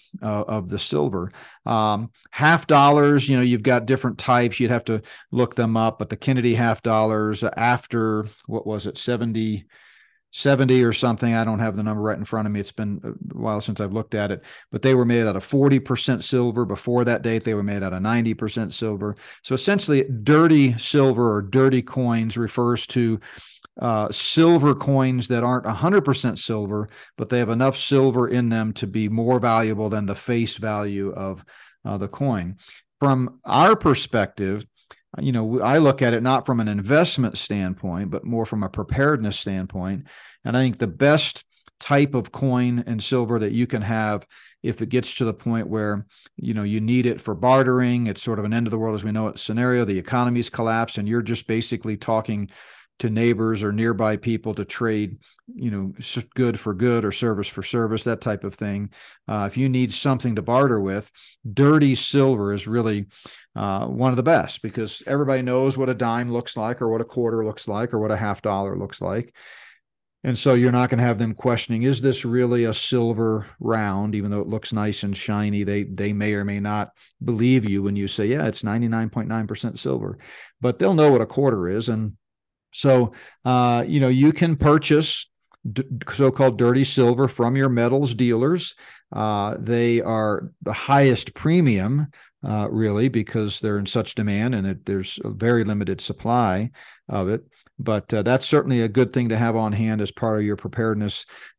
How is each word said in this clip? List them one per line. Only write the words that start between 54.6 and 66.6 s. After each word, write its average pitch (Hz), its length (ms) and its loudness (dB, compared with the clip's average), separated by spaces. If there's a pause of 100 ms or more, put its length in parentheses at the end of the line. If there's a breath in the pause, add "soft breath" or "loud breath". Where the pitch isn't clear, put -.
trade, 107 540 -4 (340 soft breath)
you 123 160 -6
know, 98 300 -6
s-, 127 240 -8 (100)
good 117 260 0
for 107 140 -4
good 117 320 0
or 98 60 -2
service 104 360 -2
for - 140 -10
service, 110 440 -4
that 113 160 -2
type 107 220 -4
of 98 120 -10
thing. 101 340 -8 (380 loud breath)
Uh, 104 220 -4
if - 60 -12
you 131 140 0
need 127 240 0
something 123 420 -2
to 104 60 -2
barter 120 400 2
with, 98 300 -4 (420 soft breath)
dirty 143 400 6
silver 123 600 2
is 101 140 -6
really, 110 380 0 (500 loud breath)
uh, 101 300 -4
one 127 260 0
of 120 60 0
the 117 60 -2
best 139 400 0
because 110 420 -8
everybody 135 380 0
knows 131 340 0
what 131 120 -2
a 127 40 -2
dime 120 380 -2
looks 120 260 -6
like 120 240 -6